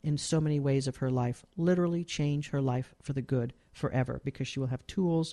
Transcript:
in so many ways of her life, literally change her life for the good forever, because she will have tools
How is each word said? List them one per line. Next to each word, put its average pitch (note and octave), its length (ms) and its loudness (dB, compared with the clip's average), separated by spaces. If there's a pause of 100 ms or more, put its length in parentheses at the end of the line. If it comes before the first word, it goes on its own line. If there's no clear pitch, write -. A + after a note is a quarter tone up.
in D3+ 120 0
so D#3+ 240 0
many D3+ 200 2
ways C3+ 260 2
of B2+ 120 -6
her C3 120 0
life, B2 340 0 (120)
literally E3+ 480 2
change D3 460 -2
her C#3 100 0
life C3 420 0
for C#3+ 120 -4
the C3+ 80 -2
good A#2+ 300 -2 (200)
forever, B2+ 520 0
because C3+ 220 -4
she - 140 -6
will C3 80 0
have B2 180 -4
tools E3 460 0